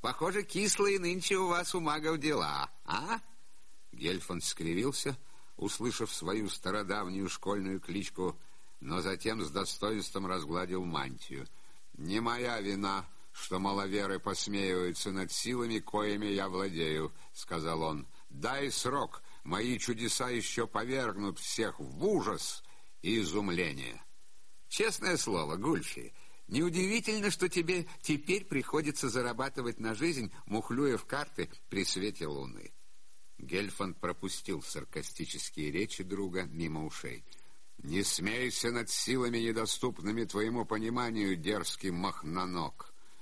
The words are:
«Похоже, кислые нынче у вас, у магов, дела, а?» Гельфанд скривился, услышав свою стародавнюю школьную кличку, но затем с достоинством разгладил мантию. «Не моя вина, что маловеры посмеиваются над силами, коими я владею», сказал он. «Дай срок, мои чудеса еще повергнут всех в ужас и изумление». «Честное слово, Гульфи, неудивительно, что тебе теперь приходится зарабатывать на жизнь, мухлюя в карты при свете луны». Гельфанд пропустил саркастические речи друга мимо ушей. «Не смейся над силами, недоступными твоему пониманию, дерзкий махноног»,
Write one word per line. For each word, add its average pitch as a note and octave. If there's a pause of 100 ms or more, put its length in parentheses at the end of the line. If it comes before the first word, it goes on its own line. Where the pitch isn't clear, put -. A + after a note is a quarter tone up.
«Похоже, F3+
кислые G3
нынче F3+
у F#3
вас, F3
у F3+
магов, D#3
дела, E2 (140)
а?» D#3+ (720)
Гельфанд F2
скривился, A2 (400)
услышав A2
свою G2+
стародавнюю F#2+
школьную F#2+
кличку, F2 (380)
но F2
затем F#2+
с C#2+
достоинством G2
разгладил F2+
мантию. C2+ (480)
«Не F#2
моя A#2+
вина, G2 (260)
что -
маловеры G2
посмеиваются F#2+
над F#2+
силами, A#2
коими G#2
я G2
владею», D#2+ (200)
сказал D#2+
он. D2+ (220)
«Дай C3+
срок, - (220)
мои A2
чудеса A#2
еще A#2
повергнут G#2+
всех -
в C#2
ужас D3+ (400)
и A2
изумление». E2 (640)
«Честное G3+
слово, E2+
Гульфи, F#2+ (340)
неудивительно, F#3+
что F#3
тебе F3 (140)
теперь D#3+
приходится C#3+
зарабатывать A#2+
на A2
жизнь, C3+ (120)
мухлюя A#2+
в -
карты C3+ (200)
при G2
свете F#2
луны». B1+ (640)
Гельфанд F#2
пропустил F2+
саркастические -
речи F#2
друга F#2
мимо D#2
ушей. B1+ (540)
«Не F#2+
смейся A#2
над A#2
силами, A#2+
недоступными A2+
твоему A2
пониманию, A2
дерзкий F#2
махноног», F2+ (280)